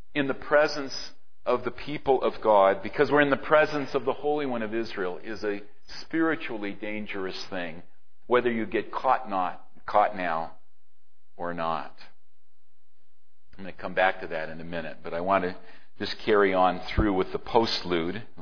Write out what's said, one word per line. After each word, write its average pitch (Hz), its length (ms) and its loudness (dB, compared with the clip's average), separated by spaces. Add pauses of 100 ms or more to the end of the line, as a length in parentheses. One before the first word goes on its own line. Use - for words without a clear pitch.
(140)
in 143 120 2
the 135 80 0
presence 147 800 0 (340)
of 123 180 2
the 120 60 0
people 143 520 2
of 110 180 0
God, 98 420 8
because 135 300 2
we're 147 80 8
in 143 100 6
the 131 60 6
presence 151 580 2
of 127 120 0
the 123 80 2
Holy 147 320 -2
One 120 160 -2
of 107 120 -4
Israel, 98 480 -4
is 104 220 -6
a 101 160 -2 (400)
spiritually 139 720 -2
dangerous 101 720 -6
thing, 87 380 -6 (440)
whether 123 240 4
you 113 160 0
get 104 240 -2
caught 123 400 0
not, 92 320 -2 (240)
caught 104 300 4
now 82 360 -2 (840)
or 87 180 -4
not. 82 400 -2 (1600)
I'm 95 80 -8
gonna 87 80 -6
come 92 220 -6
back 92 280 4
to 90 60 -6
that 80 200 -4
in 80 120 -8
a 82 40 -8
minute, 82 400 -6
but 82 100 -4
I 85 60 -2
want 92 240 4
to 92 100 -2 (440)
just - 220 -4
carry 101 340 6
on 90 260 4
through 107 320 2
with 92 200 2
the - 80 -2
postlude. 90 840 2 (200)